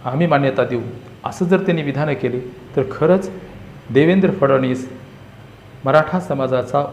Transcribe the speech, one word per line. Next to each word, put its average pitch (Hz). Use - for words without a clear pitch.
आम्ही 135
मान्यता 139
देऊ, 120
असं -
जर 185
त्यांनी 175
विधानं 143
केली 127
तर 139
खरंच 180
देवेंद्र 170
फडणवीस 131
मराठा 156
समाजाचा 135